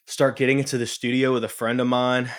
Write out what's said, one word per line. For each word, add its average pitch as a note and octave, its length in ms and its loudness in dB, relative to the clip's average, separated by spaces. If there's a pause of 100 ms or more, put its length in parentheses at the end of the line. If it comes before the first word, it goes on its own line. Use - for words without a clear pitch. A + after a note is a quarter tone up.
start C3+ 300 2
getting C3+ 220 2
into C3+ 200 -2
the A#2 80 -2
studio B2+ 460 0
with A#2 120 0
a G#2 40 -6
friend A#2+ 320 -2
of B2 60 0
mine, B2 520 0